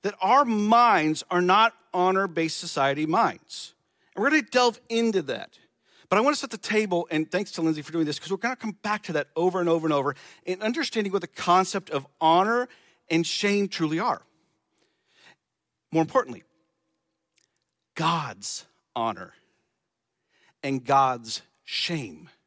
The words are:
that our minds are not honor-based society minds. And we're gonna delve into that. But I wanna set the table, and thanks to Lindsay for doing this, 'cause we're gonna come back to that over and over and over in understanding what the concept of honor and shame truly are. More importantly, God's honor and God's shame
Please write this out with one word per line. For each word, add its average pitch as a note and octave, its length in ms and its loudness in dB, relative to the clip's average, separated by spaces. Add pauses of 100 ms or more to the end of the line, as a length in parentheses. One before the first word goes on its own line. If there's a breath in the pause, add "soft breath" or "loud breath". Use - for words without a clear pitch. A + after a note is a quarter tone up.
that G3 200 -4
our B3 240 6
minds G#3 840 4
are F3+ 120 2
not G3+ 320 4 (200)
honor-based F3+ 640 0
society C#3+ 480 -2
minds. D#3+ 680 -2 (420)
And G3 80 -4
we're B3+ 60 2
gonna D#4 140 4
delve B3 360 2 (100)
into A3+ 340 2
that. - 360 -10 (480 soft breath)
But F#3 100 2
I G#3+ 40 4
wanna C#4 160 2
set C4 140 -8
the A3 60 -10
table, G#3+ 540 -2
and D#3 180 -2
thanks G3 220 -4
to F3 100 -6
Lindsay D#3 200 0
for D3 100 -14
doing E3 140 0
this, D3 120 -4
'cause - 140 -8
we're F#3+ 60 -2
gonna B3 180 -4
come A3 260 -10
back G#3 220 -4
to E3 100 -10
that D3 220 -2
over F3+ 240 0
and F3 80 0
over E3 180 2
and D#3 80 2
over C#3 220 0 (300 loud breath)
in F#3 160 -6
understanding A3 500 -4
what F#3+ 100 -2
the E3+ 60 -10
concept F#3 600 0
of C#3 180 -6 (140)
honor G3+ 480 2 (400 soft breath)
and E3 180 2
shame G3+ 400 0
truly D#3+ 320 -2
are. G#3+ 240 -4 (1700 soft breath)
More D#3+ 100 2
importantly, D#3+ 420 -2 (1500)
God's D3 720 -6 (300)
honor G#2 400 -6 (1300)
and C3+ 200 -4
God's B2+ 600 0 (200)
shame G#2 680 -8 (180)